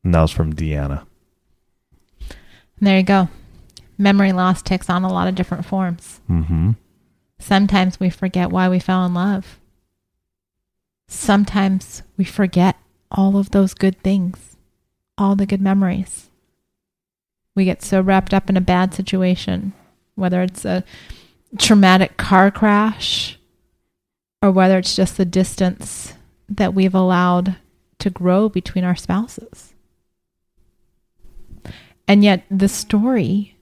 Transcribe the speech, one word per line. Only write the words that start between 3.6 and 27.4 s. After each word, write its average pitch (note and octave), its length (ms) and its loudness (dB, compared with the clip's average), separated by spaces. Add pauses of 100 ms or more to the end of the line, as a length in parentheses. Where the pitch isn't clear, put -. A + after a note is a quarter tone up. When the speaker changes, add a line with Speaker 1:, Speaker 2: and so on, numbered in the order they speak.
Speaker 2:
Memory G3 360 4
loss F3+ 300 0
takes - 280 -4
on F3+ 120 0
a F#3 100 -2
lot F3+ 160 -2
of F#3 60 -2
different F3+ 300 -6
forms. F3+ 640 -6
Speaker 1:
Mm-hmm. E2 440 0 (640)
Speaker 2:
Sometimes G3 600 0
we F#3 120 0
forget F3+ 400 -4
why F#3 180 2
we F#3 100 0
fell F#3 280 -2
in F3+ 80 -2
love. F#3+ 440 -4 (1500)
Sometimes G3 920 -2 (140)
we F#3+ 80 0
forget F#3 520 0 (340)
all G3 260 2
of G3+ 140 -2
those G3 220 2
good F#3+ 300 -2
things, F#3+ 540 -4 (600)
all G3 200 2
the G3 100 0
good G3 160 -2
memories. F#3+ 680 -2 (1200)
We G3 100 2
get F#3 180 -2
so F#3+ 200 0
wrapped F#3+ 320 0
up G3 160 0
in F#3+ 80 2
a - 20 2
bad F#3 320 0
situation, F#3+ 800 -2 (420)
whether F3+ 280 -2
it's F#3 240 -6
a F#3 180 -4 (720)
traumatic F#3+ 640 4
car F#3+ 320 4
crash - 880 -2 (1040)
or G3+ 80 4
whether F#3+ 260 4
it's F#3 180 -2
just F#3+ 220 0
the F#3+ 80 0
distance - 880 -4 (360)
that G3 260 -2
we've F#3+ 200 2
allowed F3+ 640 2 (420)